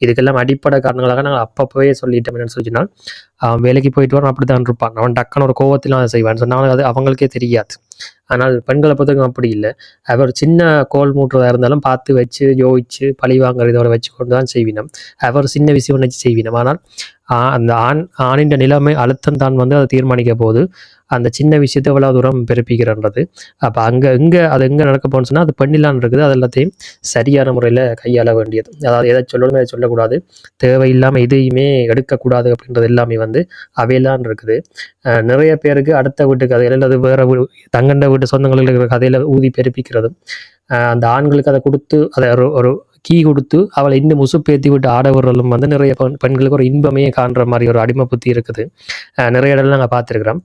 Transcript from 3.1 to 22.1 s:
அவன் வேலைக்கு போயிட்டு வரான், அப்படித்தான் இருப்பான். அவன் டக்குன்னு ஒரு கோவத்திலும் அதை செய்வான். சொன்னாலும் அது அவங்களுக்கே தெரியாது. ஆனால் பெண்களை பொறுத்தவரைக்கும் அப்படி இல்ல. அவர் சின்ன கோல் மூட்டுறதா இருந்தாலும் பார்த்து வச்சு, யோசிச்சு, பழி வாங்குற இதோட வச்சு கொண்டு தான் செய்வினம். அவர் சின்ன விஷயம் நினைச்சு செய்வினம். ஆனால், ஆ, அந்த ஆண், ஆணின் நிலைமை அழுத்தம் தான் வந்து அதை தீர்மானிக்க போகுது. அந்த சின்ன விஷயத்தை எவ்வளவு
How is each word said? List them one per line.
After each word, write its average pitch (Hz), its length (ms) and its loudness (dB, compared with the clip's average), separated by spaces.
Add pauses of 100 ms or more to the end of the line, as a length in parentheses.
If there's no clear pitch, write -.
அவன் 117 240 -2
வேலைக்கு 127 280 2
போயிட்டு 135 260 0
வரான், 139 160 0
அப்படித்தான் 127 340 0
இருப்பான். 117 300 -4
அவன் 117 180 0
டக்குன்னு 131 320 -2
ஒரு 131 80 0
கோவத்திலும் 135 460 0
அதை 120 100 0
செய்வான். 113 320 0
சொன்னாலும் 127 320 0
அது 139 100 0
அவங்களுக்கே 131 460 -2
தெரியாது. 120 440 -4 (540)
ஆனால் 127 340 0
பெண்களை 147 300 0
பொறுத்தவரைக்கும் 139 380 0
அப்படி 127 200 -4
இல்ல. 107 160 -4 (400)
அவர் 127 260 0
சின்ன 165 280 2 (280)
கோல் 139 260 0
மூட்டுறதா 131 340 0
இருந்தாலும் 123 340 0
பார்த்து 131 320 -2
வச்சு, 123 300 -2 (120)
யோசிச்சு, 131 500 0 (100)
பழி 131 220 0
வாங்குற 123 300 0
இதோட 120 200 2
வச்சு 117 220 -2
கொண்டு 123 240 -4
தான் 131 160 -2
செய்வினம். 110 400 -4 (280)
அவர் 135 280 0
சின்ன 147 260 0
விஷயம் 135 260 0
நினைச்சு 127 220 -2
செய்வினம். 113 380 -2
ஆனால், 131 200 0 (480)
ஆ, 123 100 -2 (160)
அந்த 117 260 0
ஆண், 135 220 0 (200)
ஆணின் 143 360 0
நிலைமை 143 380 2
அழுத்தம் 143 420 -2
தான் 131 200 0
வந்து 127 200 2
அதை 139 100 2
தீர்மானிக்க 127 480 0
போகுது. 113 280 0 (480)
அந்த 120 220 -2
சின்ன 151 260 2
விஷயத்தை 139 320 0
எவ்வளவு 139 240 2